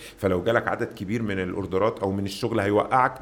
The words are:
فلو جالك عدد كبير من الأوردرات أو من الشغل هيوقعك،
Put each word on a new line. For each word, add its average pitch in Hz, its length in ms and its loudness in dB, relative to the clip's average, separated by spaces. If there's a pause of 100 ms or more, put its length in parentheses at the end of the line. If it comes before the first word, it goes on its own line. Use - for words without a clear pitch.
(180)
فلو 90 260 2
جالك 110 240 2
عدد 110 260 -2
كبير 107 280 -4
من 101 180 -2
الأوردرات 92 600 0
أو 98 120 -2
من 98 140 -2
الشغل 113 340 -2
هيوقعك، 104 640 2